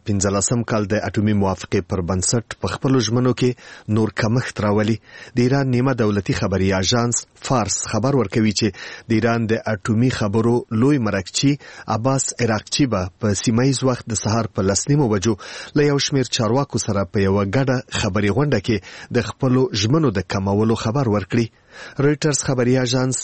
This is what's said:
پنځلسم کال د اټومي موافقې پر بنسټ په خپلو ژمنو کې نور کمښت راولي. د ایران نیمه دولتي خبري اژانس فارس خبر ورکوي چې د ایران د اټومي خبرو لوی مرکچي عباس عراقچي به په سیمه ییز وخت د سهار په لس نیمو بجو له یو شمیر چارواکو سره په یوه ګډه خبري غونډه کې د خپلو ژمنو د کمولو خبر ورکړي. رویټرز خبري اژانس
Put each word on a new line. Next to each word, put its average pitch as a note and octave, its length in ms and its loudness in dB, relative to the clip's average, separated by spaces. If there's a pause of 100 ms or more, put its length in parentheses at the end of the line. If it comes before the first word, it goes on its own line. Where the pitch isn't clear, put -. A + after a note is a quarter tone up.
پنځلسم G2+ 520 0 (120)
کال G#2+ 200 0
د G#2 160 0
اټومي G#2+ 320 0
موافقې F#2+ 500 -2
پر F#2 200 -2
بنسټ F#2+ 520 -2
په - 120 -4
خپلو C3 340 2
ژمنو B2 320 2
کې - 560 -2
نور A2 260 0
کمښت A#2 440 -2
راولي. G#2+ 300 2 (400)
د B2 100 2
ایران C3+ 300 0
نیمه C3 260 2
دولتي G#2 400 0
خبري F#2+ 360 0
اژانس A#2 480 0 (220)
فارس A2+ 320 0 (140)
خبر B2+ 260 2
ورکوي A2 400 2
چې A2+ 80 2 (420)
د A2+ 80 4
ایران A#2 320 0
د A2 100 0 (140)
اټومي A#2 460 0
خبرو A2+ 360 2 (280)
لوی C#3 240 2
مرکچي G2+ 440 0 (440)
عباس C3 340 0 (160)
عراقچي A2 480 0
به F#2 260 -2
په G#2 220 0
سیمه A#2+ 260 2
ییز C3 160 0
وخت B2+ 300 -2
د G#2 100 -4
سهار A2 320 0
په G2 140 2
لس - 200 0
نیمو C#3+ 260 4
بجو G#2 200 2 (400)
له D3 140 4
یو C#3+ 180 2
شمیر C3 300 0
چارواکو A#2+ 480 0
سره G2 260 0
په G2 160 2
یوه G2 180 2
ګډه B2+ 560 0
خبري G#2 280 0
غونډه B2+ 360 0
کې A2 120 0 (340)
د A2 220 0
خپلو B2+ 340 2 (160)
ژمنو B2+ 320 2
د F#2 200 -4
کمولو G#2 500 0
خبر A#2 300 0
ورکړي. A2+ 320 0 (520)
رویټرز D3 480 2
خبري B2+ 320 2
اژانس B2+ 440 0